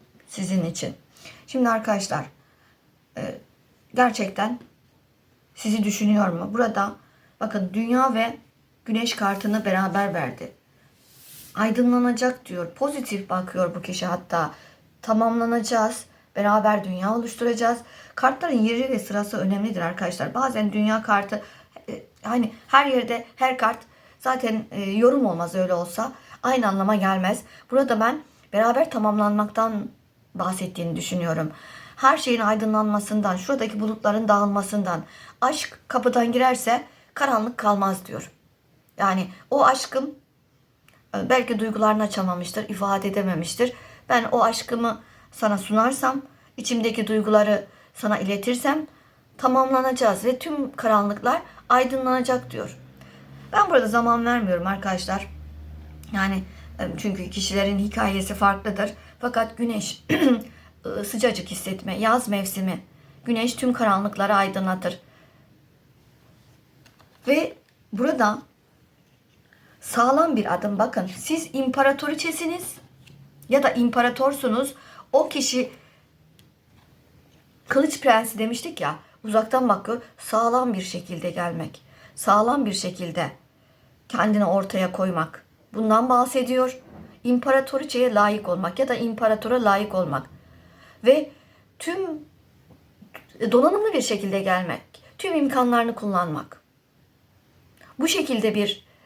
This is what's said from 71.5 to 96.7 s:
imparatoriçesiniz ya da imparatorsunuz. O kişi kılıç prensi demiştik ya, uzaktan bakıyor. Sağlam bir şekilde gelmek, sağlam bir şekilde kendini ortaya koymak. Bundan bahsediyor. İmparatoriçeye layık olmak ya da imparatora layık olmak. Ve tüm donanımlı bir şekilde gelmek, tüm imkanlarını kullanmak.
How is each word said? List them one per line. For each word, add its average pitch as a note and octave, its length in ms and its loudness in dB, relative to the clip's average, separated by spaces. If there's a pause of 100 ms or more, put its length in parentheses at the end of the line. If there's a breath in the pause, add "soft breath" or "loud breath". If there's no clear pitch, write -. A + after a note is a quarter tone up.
imparatoriçesiniz D4 1200 -2 (760)
ya C#4 140 4
da G#3+ 80 4
imparatorsunuz. B3 1040 0 (380 loud breath)
O C#4 160 4
kişi B3+ 420 -2 (2000 soft breath)
kılıç D4+ 320 2
prensi A3 380 4
demiştik A#3 420 -6
ya, D#3+ 180 -4 (260 loud breath)
uzaktan A3 440 2
bakıyor. G#3 340 -2 (160 loud breath)
Sağlam A#3 560 0
bir F#3 80 -4
şekilde F3 480 -8
gelmek, E3+ 520 -6 (320 loud breath)
sağlam A3+ 520 2
bir G3+ 60 -2
şekilde F3 580 -6 (800 soft breath)
kendini G#3 360 2
ortaya F#3 480 0
koymak. E3+ 520 -4 (300)
Bundan A3 340 4
bahsediyor. B3+ 680 2 (460 loud breath)
İmparatoriçeye B3+ 920 2
layık G#3 340 4
olmak F3+ 300 -2
ya C4 100 0
da A#3+ 60 -2
imparatora A3+ 680 0
layık G3+ 300 2
olmak. E3+ 360 -2 (760 soft breath)
Ve D4 260 6 (480 loud breath)
tüm F4 200 -6 (1500)
donanımlı G4+ 400 4
bir C#4 100 0
şekilde G3 380 -2
gelmek, F#3 420 -2 (360 soft breath)
tüm F4+ 160 -2
imkanlarını B3 600 2
kullanmak. F3+ 680 -4 (1400 loud breath)